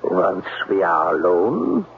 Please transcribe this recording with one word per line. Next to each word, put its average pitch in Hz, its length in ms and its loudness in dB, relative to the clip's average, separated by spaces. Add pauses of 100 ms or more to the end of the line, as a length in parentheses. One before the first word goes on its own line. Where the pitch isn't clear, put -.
Once 92 420 0 (240)
we 98 140 2
are 82 320 0
alone. 90 720 0 (120)